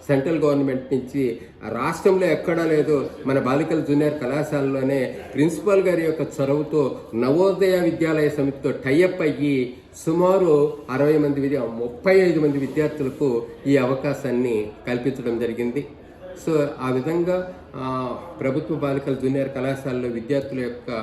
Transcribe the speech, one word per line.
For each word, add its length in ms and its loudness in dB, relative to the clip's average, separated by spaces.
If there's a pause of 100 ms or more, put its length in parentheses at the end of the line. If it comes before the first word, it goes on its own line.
సెంట్రల్ 320 2
గవర్నమెంట్ 560 0
నుంచి 460 -2 (280)
రాష్ట్రంలో 580 2
ఎక్కడా 380 0
లేదు. 460 2 (160)
మన 120 2
బాలికల 420 0
జూనియర్ 400 0
కళాశాలలోనే 1000 -2 (140)
ప్రిన్సిపాల్ 460 2
గారి 240 2
యొక్క 360 -2
చొరవతో 600 0 (140)
నవోదయ 680 4
విద్యాలయ 480 2
సమితితో 420 -2
టైఅప్ 500 2
అయ్యి 560 0 (300)
సుమారు 720 4 (120)
అరవై 280 4
మంది 220 2
విద్య-, 260 0
ముప్పై 540 2
ఐదు 200 4
మంది 180 2
విద్యార్థులకు 880 -2 (200)
ఈ 100 6
అవకాశాన్ని 960 0 (140)
కల్పించడం 520 -2
జరిగింది. 500 -4 (600)
So, 180 2 (140)
ఆ 100 -2
విధంగా, 640 0 (200)
ఆ, 320 -6 (340)
ప్రభుత్వ 340 -2
బాలికల 400 -2
జూనియర్ 400 -2
కళాశాలలో 540 -4
విద్యార్థుల 520 -4
యొక్క 300 -8 (120)